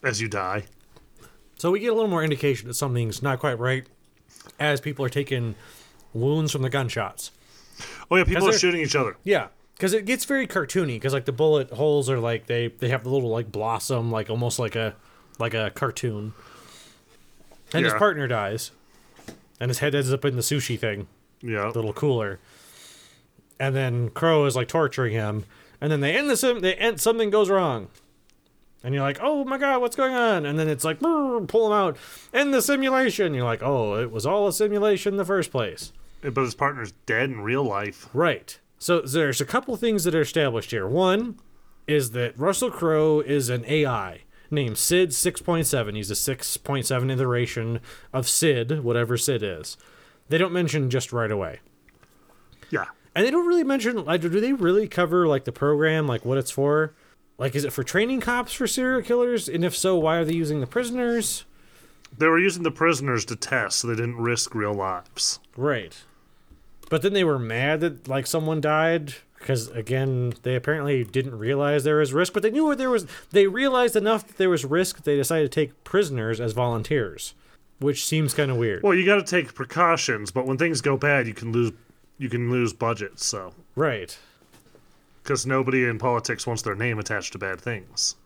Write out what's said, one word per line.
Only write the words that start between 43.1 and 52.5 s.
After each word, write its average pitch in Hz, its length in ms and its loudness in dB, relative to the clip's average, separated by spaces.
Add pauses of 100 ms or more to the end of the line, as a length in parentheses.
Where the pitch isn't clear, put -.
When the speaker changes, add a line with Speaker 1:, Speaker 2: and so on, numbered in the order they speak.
Speaker 2:
is 143 280 0
an 123 180 -2
A 147 200 2
I 95 340 -4 (300)
named 131 260 -2
Sid 180 380 2
six - 260 -2
point 165 260 0
seven. 110 280 -2
He's 104 160 -6
a 104 40 -2
six - 440 -4
point 135 260 -2
seven 127 240 0
iteration 120 720 -2 (320)
of 131 160 -2
Sid, 139 560 2
whatever 120 320 2
Sid 120 260 0
is. 87 360 -8 (500)
They 151 80 0
don't 175 160 2
mention 151 380 0
just 123 200 -2
right 117 200 -2
away. 92 300 -4 (1080)